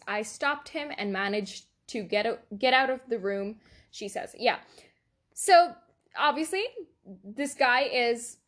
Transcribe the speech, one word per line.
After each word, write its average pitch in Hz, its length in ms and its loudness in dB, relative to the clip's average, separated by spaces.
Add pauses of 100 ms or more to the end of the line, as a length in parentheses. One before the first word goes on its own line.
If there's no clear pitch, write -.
I 208 140 -4
stopped 285 480 -4
him 294 280 -8
and 202 160 -4
managed 196 520 -4 (220)
to 220 160 -6
get 202 220 0
o-, 233 140 -2 (180)
get 254 160 4
out 262 160 4
of 254 180 -4
the 233 120 -2
room," 196 380 -4 (340)
she - 160 -10
says. - 300 -10
Yeah. 220 200 0 (760)
So, 349 400 6 (440)
obviously, 311 460 0 (600)
this 269 300 -6
guy 254 280 4
is 240 560 -2 (100)